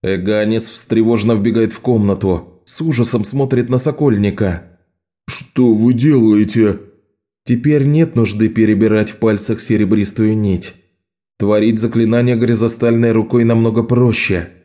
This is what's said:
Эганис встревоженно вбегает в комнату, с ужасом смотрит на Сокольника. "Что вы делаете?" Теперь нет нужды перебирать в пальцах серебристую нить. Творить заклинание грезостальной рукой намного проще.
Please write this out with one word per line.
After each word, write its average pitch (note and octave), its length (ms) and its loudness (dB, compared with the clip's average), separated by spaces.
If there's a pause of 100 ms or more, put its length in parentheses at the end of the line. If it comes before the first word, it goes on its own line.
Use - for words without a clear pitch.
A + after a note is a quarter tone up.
Эганис G#2+ 680 -2
встревоженно A2+ 640 0
вбегает A2 400 0
в - 80 -18
комнату, G2 800 -2
с - 160 -18
ужасом A#2+ 460 -2
смотрит B2+ 440 -2
на B2+ 100 0
Сокольника. G#2 840 -2 (640)
"Что - 460 0
вы A2+ 180 2
делаете?" A2+ 880 2 (680)
Теперь C3+ 400 0
нет D#3+ 300 2
нужды G#2+ 320 0
перебирать G#2+ 640 2
в - 60 -20
пальцах A2 420 -2
серебристую G#2+ 760 0
нить. G2 380 -4 (600)
Творить G#2+ 400 0
заклинание A#2 600 0
грезостальной A#2 760 0
рукой A2+ 320 2
намного A2+ 400 2
проще. A2+ 640 0 (160)